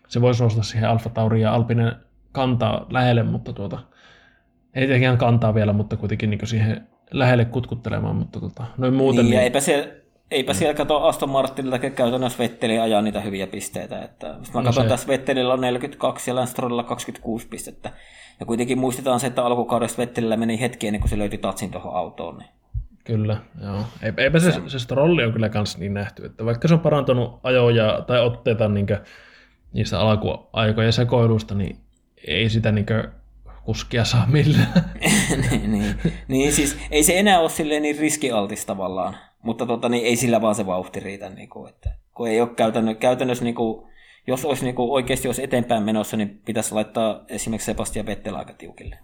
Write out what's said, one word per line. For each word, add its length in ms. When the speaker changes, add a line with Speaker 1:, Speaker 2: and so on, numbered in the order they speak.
Speaker 1:
se 140
voisi 220
nousta 200
siihen 260
Alfa 200
Taurin 320
ja 120
Alpinen 420
kantaa 580
lähelle, 340
mutta 300
tuota, 260
ei 120
tietenkään 300
kantaa 360
vielä, 200
mutta 240
kuitenkin 320
niinku 160
siihen 420
lähelle 340
kutkuttelemaan, 720
mutta 240
tota, 260
noin 160
muuten 320
Speaker 2:
Niin... 80
Ja 60
Speaker 1:
niin 40
Speaker 2:
eipä 160
siellä, 280
eipä 220
Speaker 1:
Mm. 40
Speaker 2:
siellä 160
kato 340
Aston 220
Martinilta 500
käytännössä 600
Vetteli 400
ajaa 220
niitä 200
hyviä 260
pisteitä, 540
että 260
jos 260
mä 60
Speaker 1:
No 60
Speaker 2:
katson 180
Speaker 1:
se 60
Speaker 2:
tässä, 180
Vettelillä 460
on 80
neljäkymmentäkaksi 720
ja 40
Lance 160
Strollilla 320
kaksikymmentäkuusi 640
pistettä, 440
ja 60
kuitenkin 340
muistetaan 400
se, 80
että 180
alkukaudesta 560
Vettelillä 360
meni 220
hetkiä 280
ennen 140
kuin 80
se 80
löyti 200
tatsin 340
tuohon 240
autoon, 420
niin 120
Speaker 1:
Kyllä, 340
joo. 160
Ei-, 160
eipä 220
se, 120
Speaker 2:
Se 160
Speaker 1:
se 120
Strolli 440
on 100
kyllä 160
kans 280
niin 160
nähty, 320
että 200
vaikka 220
se 60
on 60
parantanut 640
ajoja 640
tai 140
otteita 460
niinkö 340
niistä 260
alkuaikojen 920
sekoilusta, 640
niin 220
ei 220
sitä 220
niinkö 400
kuskia 420
saa 220
millään. 460
Speaker 2:
<laughs> 800
Niin, 200
niin. 240
Niin, 260
siis 240
ei 120
se 160
enää 200
ole 100
silleen 320
niin 180
riskialtis 680
tavallaan, 500
mutta 220
tota, 240
niin 160
ei 100
sillä 260
vaan 140
se 100
vauhti 340
riitä, 300
niinku, 380
että 220
kun 140
ei 140
ole 80
käytännö-, 460
käytännössä, 480
niinku, 440
jos 180
olisi, 200
niinku, 280
oikeasti 340
olisi 160
eteenpäin 400
menossa, 340
niin 280
pitäisi 280
laittaa 560
esimerkiksi 360
Sebastian 400
Vettel 300
aika 180
tiukille. 500